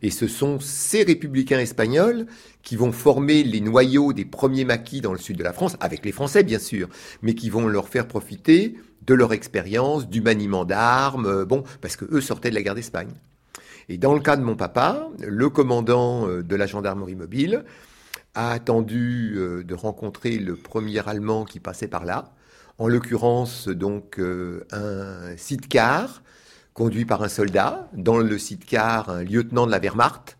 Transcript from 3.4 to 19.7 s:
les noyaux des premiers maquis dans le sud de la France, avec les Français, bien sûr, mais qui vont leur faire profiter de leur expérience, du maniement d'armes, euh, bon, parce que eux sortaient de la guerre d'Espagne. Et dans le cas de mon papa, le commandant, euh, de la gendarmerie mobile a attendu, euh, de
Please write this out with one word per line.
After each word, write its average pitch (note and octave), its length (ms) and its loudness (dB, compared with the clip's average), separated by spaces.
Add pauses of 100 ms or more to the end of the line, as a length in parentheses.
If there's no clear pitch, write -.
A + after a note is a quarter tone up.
les A#2 180 0
noyaux C3 520 6
des G2 120 -4
premiers C3 400 0
maquis A#2+ 360 -2
dans G#2 120 -2
le F#2 60 -6
sud - 180 -8
de E2+ 60 -6
la E2+ 100 -2
France, - 280 -2
avec - 240 -4
les G2+ 80 -4
Français, C#3+ 300 4
bien A2 160 2
sûr, F#2+ 300 -4 (320)
mais A2+ 140 2
qui A2+ 160 -4
vont A2+ 160 0
leur G2+ 220 0
faire A#2 180 -2
profiter E3 680 2 (300)
de C3 80 8
leur A#2 180 6
expérience, A2 760 -2
du A2 120 -2
maniement G#2 440 2
d'armes, A#2+ 600 2
euh, G2 180 0
bon, C3+ 200 0 (160)
parce - 160 -10
que - 140 -10
eux D3 100 2
sortaient B2 300 -4
de A2+ 40 -4
la G#2 80 0
guerre G2 120 -2
d'Espagne. A2+ 380 -8 (760)
Et F2+ 100 -8
dans C3+ 160 4
le D3 60 2
cas D3 160 4
de C3+ 60 -2
mon A2+ 140 -2
papa, A3 520 0 (120)
le A2 300 0
commandant, B2 760 2
euh, F2 160 -4
de F2 140 -2
la G2+ 100 2
gendarmerie G2 500 -6
mobile C#3 480 -2 (720)
a A#2 180 -2
attendu, A#2 840 0
euh, F2+ 260 -4
de F2 120 -8